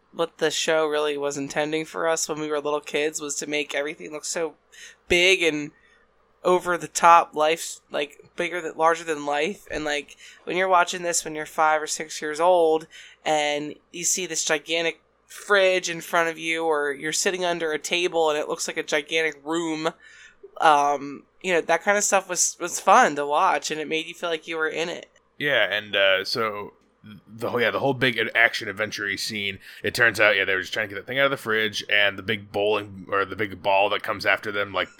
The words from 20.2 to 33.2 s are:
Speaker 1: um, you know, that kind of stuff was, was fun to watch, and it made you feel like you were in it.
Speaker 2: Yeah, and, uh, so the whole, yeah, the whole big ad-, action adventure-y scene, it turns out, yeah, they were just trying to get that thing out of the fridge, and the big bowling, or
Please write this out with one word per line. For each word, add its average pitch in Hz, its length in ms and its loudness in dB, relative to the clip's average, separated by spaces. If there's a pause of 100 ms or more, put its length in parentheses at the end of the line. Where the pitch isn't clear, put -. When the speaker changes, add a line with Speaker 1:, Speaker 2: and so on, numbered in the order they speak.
Speaker 1:
um, 143 600 2 (180)
you 185 120 -2
know, 165 80 4
that 165 220 0
kind 202 140 2
of 202 60 0
stuff 190 260 0
was, - 300 -2
was 165 200 -6
fun 196 360 6
to 143 100 -2
watch, 147 460 2
and 156 80 -6
it 151 80 -8
made 160 200 -4
you 170 60 -14
feel 175 160 -8
like 160 180 -4
you 165 100 -6
were 156 120 0
in 160 200 -4
it. 156 180 -12 (300)
Speaker 2:
Yeah, 120 340 2
and, 104 240 -2
uh, 98 300 4
so 104 480 -4 (540)
the 110 240 -8
whole, 120 100 0
yeah, - 80 4
the 95 100 0
whole 135 140 2
big 123 240 0
ad-, 113 160 -2
action 113 340 0
adventure-y 101 500 -6
scene, 101 420 -6 (240)
it 104 100 -4
turns 113 260 2
out, 107 160 8
yeah, 98 100 2
they 95 100 2
were 92 60 0
just 90 120 -10
trying 107 160 -4
to 101 60 -14
get 98 60 -10
that - 60 -18
thing 127 120 -4
out 139 60 4
of 135 60 2
the 135 60 -2
fridge, 110 540 -2
and 101 260 2
the 98 60 -12
big 101 280 -6
bowling, 104 600 -2
or 98 120 0